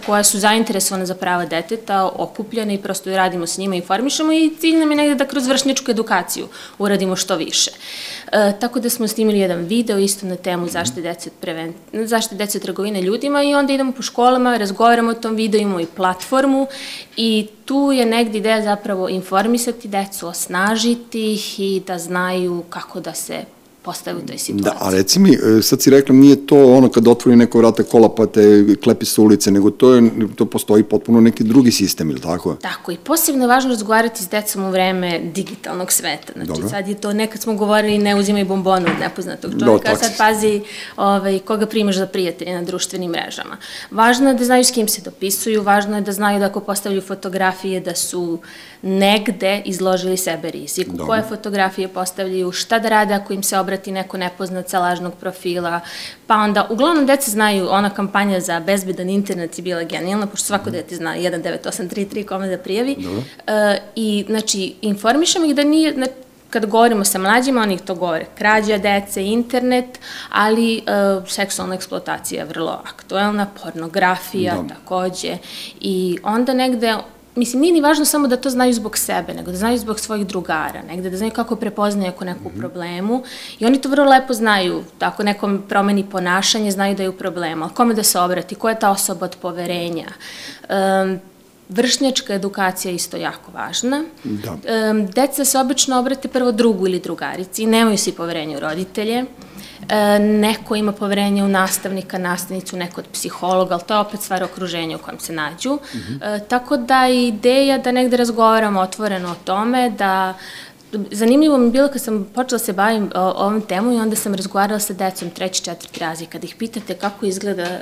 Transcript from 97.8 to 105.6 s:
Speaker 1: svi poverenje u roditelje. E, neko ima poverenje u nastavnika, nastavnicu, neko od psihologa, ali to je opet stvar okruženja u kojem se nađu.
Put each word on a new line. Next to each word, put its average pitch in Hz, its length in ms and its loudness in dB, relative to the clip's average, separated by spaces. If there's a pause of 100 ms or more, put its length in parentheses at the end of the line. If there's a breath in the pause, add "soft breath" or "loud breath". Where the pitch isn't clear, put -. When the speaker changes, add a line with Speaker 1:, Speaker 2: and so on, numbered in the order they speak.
Speaker 1:
svi 185 140 -2
poverenje 165 440 -6
u 139 40 -8
roditelje. 208 640 -4 (640 loud breath)
E, 208 300 4
neko 214 580 2
ima 208 160 -2
poverenje 202 520 -2
u 196 40 2
nastavnika, 190 720 -2
nastavnicu, 180 580 -6
neko 175 240 -8
od - 60 -12
psihologa, 180 680 -2
ali 175 80 -4
to 220 120 -4
je 208 60 4
opet 208 220 -4
stvar 185 220 -4
okruženja 170 520 -6
u 160 40 -12
kojem - 200 -14
se - 120 -10
nađu. 165 460 -6 (160)